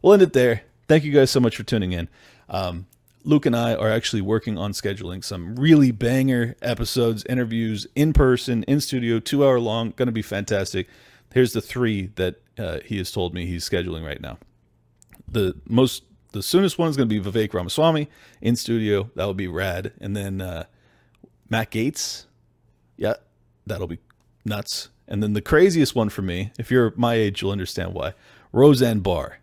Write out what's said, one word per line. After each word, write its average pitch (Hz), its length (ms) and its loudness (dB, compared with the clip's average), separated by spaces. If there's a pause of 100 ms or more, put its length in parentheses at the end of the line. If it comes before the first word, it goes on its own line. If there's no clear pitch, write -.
We'll 190 100 8
end 202 100 10
it 165 100 4
there. 123 300 2 (260)
Thank 151 160 6
you 151 80 -2
guys 139 180 6
so 135 100 2
much 120 160 2
for 113 60 -12
tuning 98 300 -2
in. 85 160 -4 (400)
Um, 92 380 -6 (380)
Luke 147 220 2
and 120 100 2
I 117 180 0
are 107 160 0
actually 113 300 -2
working 104 380 -2
on 101 140 -6
scheduling 95 520 -8
some 90 320 -10
really 143 360 6
banger 123 680 0
episodes, 117 680 -2
interviews, 113 680 -4
in 151 180 2
person, 123 520 2
in 143 160 2
studio, 117 380 -2
two 143 260 0
hour 131 140 6
long, 113 380 -2
gonna 123 160 -2
be 110 100 -4
fantastic. 98 680 -4 (440)
Here's 127 220 2
the 113 80 -2
three 107 540 -4
that, 92 260 -4 (160)
uh, 82 260 -8
he 107 140 -6
has 90 120 -6
told 90 220 -4
me 90 140 -8
he's 87 200 -8
scheduling 87 380 -4
right 73 160 -12
now. 64 180 -14 (880)
The 92 300 -2 (100)
most, 123 380 0 (280)
the 101 100 -10
soonest 185 360 0
one 165 120 0
is 139 80 -4
gonna 127 80 2
be 107 120 -2
Vivek 101 360 -4
Ramaswamy 147 540 0 (340)
in 117 140 0
studio. 110 600 -2
That 90 80 -2
will 101 80 -4
be 95 160 -6
rad. 90 540 -6
And 101 120 -6
then, 98 280 -6
uh, 85 220 -10 (840)
Matt 113 220 -4
Gaetz. - 560 -6 (720)
Yeah, 107 160 -4 (520)
that'll 98 200 -8
be 85 140 -10 (440)
nuts. - 460 -8 (180)
And 104 140 -4
then 107 100 -2
the 104 80 0
craziest 165 540 4
one 110 160 0
for - 100 -10
me, 95 380 -4
if 120 120 -8
you're 123 240 4
my 117 200 0
age, 104 260 0
you'll 98 120 -2
understand 92 420 -6
why. 73 180 -6 (400)
Roseanne 123 480 6
Barr. 90 420 -4